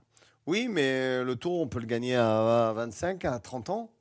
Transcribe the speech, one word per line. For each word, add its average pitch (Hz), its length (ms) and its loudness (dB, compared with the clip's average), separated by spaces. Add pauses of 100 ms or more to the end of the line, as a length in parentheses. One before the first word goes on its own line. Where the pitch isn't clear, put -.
(460)
Oui, 220 220 -2
mais, 170 140 0
euh, 131 420 2
le 127 120 -2
Tour, 175 240 -2
on 143 80 -2
peut 120 120 -6
le 113 60 -8
gagner 120 300 0
à, 113 520 4
à 110 40 0
vingt-cinq, 117 520 -6
à 131 140 -2
trente 123 320 -10
ans. 220 300 -6